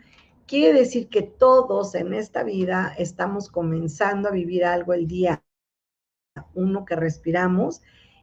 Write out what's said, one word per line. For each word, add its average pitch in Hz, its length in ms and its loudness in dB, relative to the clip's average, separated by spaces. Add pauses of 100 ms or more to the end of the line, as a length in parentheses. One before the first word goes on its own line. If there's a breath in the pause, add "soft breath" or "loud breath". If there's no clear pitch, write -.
(480 loud breath)
quiere 294 320 4
decir 240 280 0
que 202 140 0
todos 202 720 2
en 180 220 -4
esta 214 260 -6
vida 185 560 -2
estamos 196 500 -6
comenzando 175 840 -2
a - 20 -4
vivir 180 340 -2
algo 175 280 0
el 175 120 -2
día 175 380 -2 (1120)
uno 190 280 -2
que 175 120 -6
respiramos, 180 880 -2 (400 soft breath)